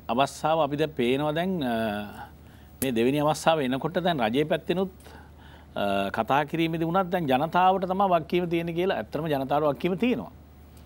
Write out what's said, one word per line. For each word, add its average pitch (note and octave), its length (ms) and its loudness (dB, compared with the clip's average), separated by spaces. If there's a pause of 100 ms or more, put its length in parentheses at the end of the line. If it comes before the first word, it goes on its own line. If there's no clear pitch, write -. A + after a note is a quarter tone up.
අවස්ථාව C#3+ 520 0
අපි C#3+ 180 0
දැන් D3+ 120 0
පේනවා C#3+ 440 0
දැන්, F3 300 -2
අ, B2 100 -2 (1080)
මේ C3+ 100 0
දෙවෙනි B2 280 2
අවස්ථාව D3+ 400 2
එනකොට C3+ 440 -2
දැන් E3+ 160 0
රජයේ A#2+ 260 2
පැත්තෙනුත්, F3+ 460 -2 (840)
අ, G2+ 80 -4 (280)
කතා C3+ 340 0
කිරීමේදී E3 420 -2
වුණත් F3 240 0
දැන් F3+ 160 0
ජනතාවට F3+ 600 4
තමයි F#3+ 220 0
වගකීම F3 400 2
තියෙන්නේ E3+ 260 -2
කියලා F3 220 0
ඇත්තටම C#3+ 300 -4
ජනතාවට C#3+ 400 0
වගකීම F3 300 0
තියෙනවා. F3+ 340 0 (540)